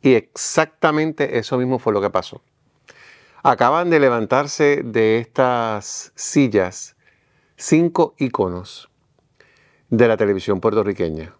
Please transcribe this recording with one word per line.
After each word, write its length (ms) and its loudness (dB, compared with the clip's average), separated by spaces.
Y 140 6
exactamente 1200 -2
eso 200 -4
mismo 220 -2
fue 120 -2
lo 80 0
que 100 -2
pasó. 300 -6
Acaban 480 2
de 80 4
levantarse 840 2
de 340 0
estas 960 -4
sillas 800 -2
cinco 600 0
íconos 760 -6
de 160 4
la 100 2
televisión 440 0
puertorriqueña. 800 -4